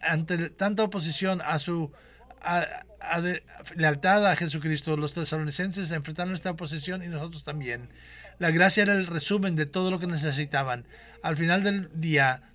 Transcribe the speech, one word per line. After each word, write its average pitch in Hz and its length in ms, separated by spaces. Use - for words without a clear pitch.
ante 165 480
tanta 208 340
oposición 185 580
a 156 160
su, 165 360
a, 170 420
a 170 220
de, 175 220
lealtad 170 520
a 170 80
Jesucristo. 156 640
Los 147 160
tesalonicenses 165 800
enfrentaron 165 420
esta 180 180
oposición 165 500
y 175 60
nosotros 165 380
también. 120 440
La 170 140
gracia 185 320
era 202 100
el 190 140
resumen 180 480
de 156 100
todo 185 240
lo 185 100
que 180 80
necesitaban. 139 800
Al 160 140
final 175 260
del 196 300
día, 147 500